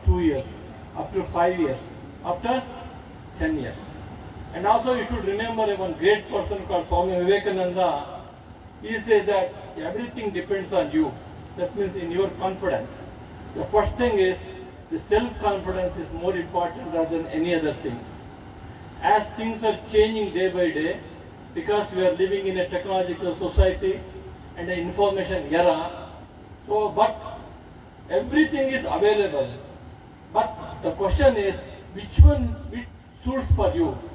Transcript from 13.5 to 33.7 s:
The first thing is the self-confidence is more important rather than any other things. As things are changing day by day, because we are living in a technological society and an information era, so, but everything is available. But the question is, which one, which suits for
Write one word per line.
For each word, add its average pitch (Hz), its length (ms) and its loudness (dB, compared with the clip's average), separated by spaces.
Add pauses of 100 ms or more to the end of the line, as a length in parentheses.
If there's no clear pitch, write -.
The - 120 -6
first - 280 4
thing 240 240 2
is 185 200 2 (520)
the 160 100 -2
self-confidence 196 960 0
is 160 160 -8
more 175 240 -2
important 170 580 -2
rather 165 240 0
than 160 100 -4
any 165 260 0
other 156 280 0
things. 120 220 -6 (960)
As 208 240 4 (100)
things 226 280 -4
are 220 140 2 (120)
changing 214 440 4
day 185 160 2
by 175 200 2
day, 156 300 -2 (540)
because 208 380 0
we 185 140 2
are 180 60 6
living 190 340 0
in 185 120 -2
a 180 100 0
technological 180 680 -2
society 190 640 2 (560)
and 175 140 -6
an 180 80 -2
information 185 760 0
era, 165 580 2 (540)
so, 214 240 2
but - 500 0 (720)
everything 269 640 2
is - 120 -2
available. 190 640 2 (800)
But 170 220 2 (280)
the 160 100 0
question 226 440 4
is, 196 200 0 (380)
which 202 280 0
one, 285 260 8 (220)
which 240 160 -8 (380)
suits 262 320 0
for 190 180 4